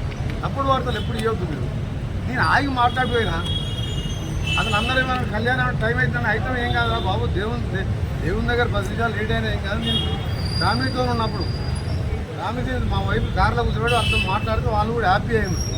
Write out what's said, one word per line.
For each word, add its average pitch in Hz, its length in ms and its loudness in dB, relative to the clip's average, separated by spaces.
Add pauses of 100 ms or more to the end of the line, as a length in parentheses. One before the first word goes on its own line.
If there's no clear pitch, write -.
(400)
తప్పుడు 269 260 -2
వార్తలు 247 340 2
ఎప్పుడు - 180 -2
ఇవ్వద్దు 220 320 0
మీరు. - 160 -4 (600)
నేను 233 160 0
ఆగి 233 280 2 (120)
మాట్లాడిపోయినా 247 540 0 (1200)
అసలు 214 140 0
అందరూ 240 260 0
ఏమైనా 254 320 0
కళ్యాణం 247 500 0
టైమ్ 233 180 2
అవుతుందని 240 280 0
అయితే 214 200 0 (140)
ఏం 240 100 0
కాదురా 233 260 2
బాబు, 214 280 0
దేవుని 226 460 0
దే-, 190 160 -2 (340)
దేవుని 226 260 0
దగ్గర 240 260 2
పది 202 140 0
నిమిషాలు 226 280 0
లేట్ 214 160 -2
అయినా 220 160 0
ఏం 202 160 0
కాదు. 208 160 -2
నేను 226 220 0 (560)
ఫ్యామిలీతో 247 440 2
ఉన్నప్పుడు 226 440 0 (840)
ఫ్యామిలీ 233 400 -4 (180)
మా 196 100 2
వైఫ్ 190 360 2
కార్లో 214 260 4
కూర్చోబెట్టి 226 340 2
వాళ్ళతో 220 220 2 (100)
మాట్లాడితే 220 400 0
వాళ్ళు 214 240 2
కూడా 226 160 2
హ్యాపీ 208 280 2
అయింది. 190 260 0 (160)